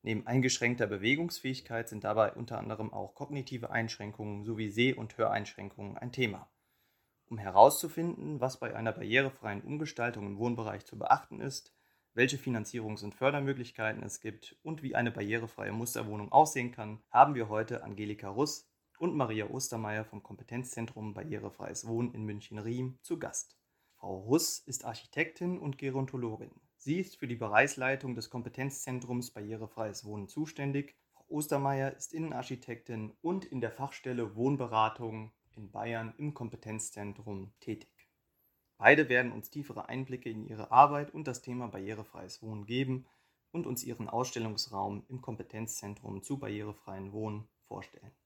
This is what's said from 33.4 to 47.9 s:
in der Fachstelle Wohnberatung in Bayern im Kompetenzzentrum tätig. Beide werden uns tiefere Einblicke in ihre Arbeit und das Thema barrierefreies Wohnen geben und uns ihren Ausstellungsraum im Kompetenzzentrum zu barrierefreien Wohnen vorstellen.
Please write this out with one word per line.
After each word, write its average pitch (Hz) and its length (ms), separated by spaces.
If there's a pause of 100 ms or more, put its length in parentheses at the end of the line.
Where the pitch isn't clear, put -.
in 127 160
der 110 80
Fachstelle 120 640
Wohnberatung 110 960 (240)
in 104 140
Bayern 113 480
im 147 160
Kompetenzzentrum 107 1300
tätig. - 280 (880)
Beide 139 320
werden 123 220
uns 110 200
tiefere 139 380
Einblicke 127 400
in 110 160
ihre 110 280
Arbeit 143 420
und 156 140
das 123 140
Thema 123 260
barrierefreies 104 760
Wohnen 107 240
geben 131 400 (460)
und 170 120
uns 123 200
ihren 117 240
Ausstellungsraum 104 1000
im 127 140
Kompetenzzentrum 107 1040
zu 135 140
barrierefreien 104 760
Wohnen 107 320 (240)
vorstellen. - 420 (160)